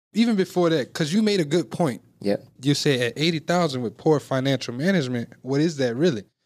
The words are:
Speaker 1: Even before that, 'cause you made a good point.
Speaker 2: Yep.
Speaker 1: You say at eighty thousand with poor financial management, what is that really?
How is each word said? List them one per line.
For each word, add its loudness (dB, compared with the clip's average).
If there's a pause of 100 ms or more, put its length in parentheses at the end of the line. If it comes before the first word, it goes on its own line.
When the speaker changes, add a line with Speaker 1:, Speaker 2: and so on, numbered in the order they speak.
(140)
Speaker 1:
Even 2
before 0
that, -2
'cause -2
you 2
made 2
a 2
good 0
point. -2 (200)
Speaker 2:
Yep. -2 (160)
Speaker 1:
You 2
say 0
at -4
eighty 0
thousand -2
with -6
poor 4
financial -2
management, -2 (120)
what 0
is 0
that 0
really? 0 (220)